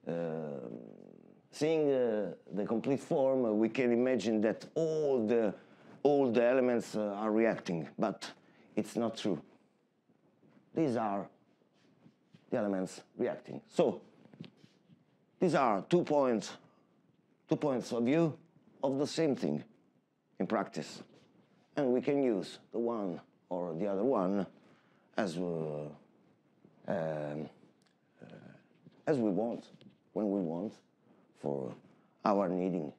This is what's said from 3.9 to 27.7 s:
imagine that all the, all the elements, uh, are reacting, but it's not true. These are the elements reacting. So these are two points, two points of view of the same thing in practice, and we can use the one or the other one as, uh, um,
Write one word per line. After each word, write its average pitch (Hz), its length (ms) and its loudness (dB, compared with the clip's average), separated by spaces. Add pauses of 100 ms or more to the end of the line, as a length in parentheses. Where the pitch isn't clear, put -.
imagine 117 480 2
that 104 240 0 (100)
all 151 520 0
the, 110 280 2 (480)
all 139 280 6
the 117 140 4
elements, 123 520 2
uh, 104 220 -2
are 110 120 0
reacting, 98 580 2 (100)
but 101 320 -2 (460)
it's - 200 -4
not 113 200 0
true. 85 240 -2 (1300)
These 143 220 0
are 101 320 -4 (1200)
the 127 60 -2
elements 98 460 -4 (140)
reacting. - 520 -6
So 127 320 0 (1400)
these 170 160 2
are 117 340 4
two 175 140 4
points, 131 500 2 (960)
two 156 80 2
points 131 360 -2
of 120 120 0
view 151 320 2 (460)
of 135 160 0
the 143 80 0
same 151 300 0
thing 73 260 -2 (800)
in 95 60 0
practice, 92 560 -4 (760)
and 135 160 2
we 123 80 4
can 143 220 2
use 101 360 0 (140)
the 104 60 -4
one 107 420 -2 (280)
or 87 260 -4
the 90 120 -4
other 98 160 -2
one 101 440 2 (680)
as, 87 220 -2
uh, - 20 -4 (1500)
um, 76 600 -4 (720)